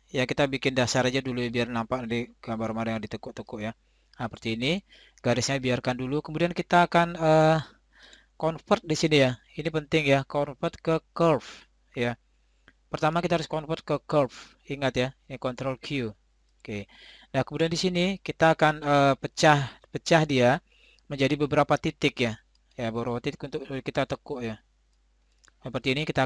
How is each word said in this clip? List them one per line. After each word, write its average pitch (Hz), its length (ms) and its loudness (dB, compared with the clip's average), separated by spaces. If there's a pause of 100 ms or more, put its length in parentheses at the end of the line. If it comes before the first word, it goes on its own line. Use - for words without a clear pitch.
ya, 127 160 0
kita 139 240 0
bikin 135 240 -2
dasar 127 320 2
aja 127 160 0
dulu, 123 240 -4
ya, 120 80 -4
biar 120 160 0
nampak 117 400 -4
di 120 320 -4
gambar 113 320 -4
mana 113 240 -4
yang 110 80 -6
ditekuk-tekuk, - 560 -12
ya. 107 100 -6 (460)
Nah, 123 80 -6
seperti 113 320 -6
ini, 151 240 -2 (400)
garisnya 127 400 0
biarkan 123 400 -2
dulu. 139 240 -4
Kemudian 160 320 -2
kita 175 320 4
akan, 170 240 4
eh, 156 440 4 (760)
convert 160 480 -2
di 156 160 -2
sini, 156 200 2 (120)
ya. - 20 0 (220)
Ini 156 160 -6
penting, 156 400 0
ya, 139 160 4
convert 147 560 -4
ke 160 140 0 (180)
curve, 160 320 2 (480)
ya. 120 240 -4 (720)
Pertama, 160 320 0
kita 170 160 0
harus 160 80 -4
convert 156 400 -8
ke 147 240 -2
curve. 139 240 0 (320)
Ingat, 139 320 -4
ya, 127 120 0 (200)
ini 135 80 -12
control 127 400 -6
Q. 127 320 -6 (500)
Oke. 104 300 -10 (440)
Nah, 135 120 0
kemudian 160 240 -2
di 170 80 -2
sini 180 280 0 (200)
kita 160 320 2
akan, 151 240 2
eh, 143 400 4
pecah, 151 380 4 (340)
pecah 160 320 2
dia 127 240 4 (560)
menjadi 139 320 0
beberapa 147 400 2
titik - 380 -2 (100)
ya. 110 80 -2 (460)
Ya, 117 100 -4
beberapa 120 320 -6
titik 143 240 -8
untuk 139 160 -8 (240)
kita 139 240 -2
tekuk 135 400 -8
ya. 107 60 -8 (1080)
Seperti 127 320 -6
ini, 143 160 -2
kita 135 160 2